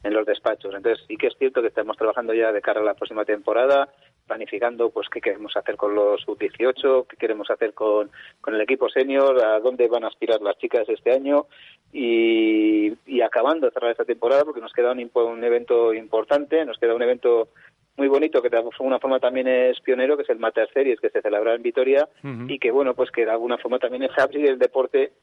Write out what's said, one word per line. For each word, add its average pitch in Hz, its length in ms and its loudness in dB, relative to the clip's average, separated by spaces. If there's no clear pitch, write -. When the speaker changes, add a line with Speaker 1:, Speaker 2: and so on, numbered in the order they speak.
Speaker 1:
en 104 120 -4
los 107 120 0
despachos. 104 480 -4
Entonces 110 320 -2
sí 110 100 -10
que 123 120 -2
es - 100 -4
cierto 131 240 0
que 113 60 0
estamos 107 280 -4
trabajando 113 380 -2
ya 113 180 0
de 104 80 -2
cara 110 200 -2
a 107 40 0
la 101 100 0
próxima 107 300 -6
temporada, 120 640 0
planificando, 113 640 -4
pues, - 180 -8
qué - 120 -10
queremos 104 360 -6
hacer 104 200 -6
con 104 180 -2
los 104 280 2
sub 104 160 -8
dieciocho, 131 720 0
qué - 80 -20
queremos 107 340 -4
hacer 107 240 -2
con, 104 360 0
con - 140 -6
el 107 60 0
equipo 123 280 0
senior, 135 560 2
a 107 160 2
dónde 123 280 2
van 117 160 0
a 110 40 -4
aspirar 110 340 -2
las 98 160 -2
chicas 117 300 -2
este 117 240 0
año 139 340 2
y, 110 1000 2
y 131 140 0
acabando 123 460 2
de 117 60 0
cerrar 120 200 -2
esta 117 120 -4
temporada 123 400 2
porque 147 160 -6
nos 113 120 -16
queda 123 200 0
un 127 60 -4
impo-, 120 320 0
un 113 140 -10
evento 120 500 2
importante, 110 720 0
nos 117 140 -10
queda 117 160 2
un 120 80 -2
evento 120 460 2
muy 139 120 0
bonito 139 340 2
que 120 80 0
de 117 80 2
alguna 123 400 -2
forma 131 220 -2
también 127 280 -2
es 127 320 2
pionero, 131 380 0
que 139 60 -4
es - 40 -8
el 113 100 0
Mater 113 360 -2
Series, 135 260 2
que 110 80 -2
se - 140 -2
celebrará 107 340 0
en 120 60 -10
Vitoria 135 440 2
Speaker 2:
Ujú. 123 240 -10
Speaker 1:
y 139 120 -8
que, 120 120 0
bueno, 131 240 2
pues 127 160 -2
que 117 140 0
de 110 60 -2
alguna 120 260 -2
forma 123 220 -4
también 127 240 -4
es 131 160 -2
abrir 139 320 2
el 127 80 -2
deporte 131 540 2